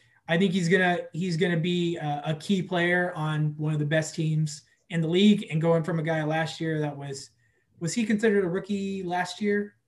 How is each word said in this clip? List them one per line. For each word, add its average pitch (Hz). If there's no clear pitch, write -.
I 165
think 190
he's 175
gonna, 180
he's 170
gonna 175
be 175
a, 147
a 160
key 185
player 175
on 151
one 156
of 151
the 147
best 156
teams 156
in 165
the 160
league, 202
and 156
going 165
from 160
a 156
guy 156
last 160
year 160
that 147
was, 139
was 165
he 233
considered 208
a 175
rookie 196
last 175
year? 208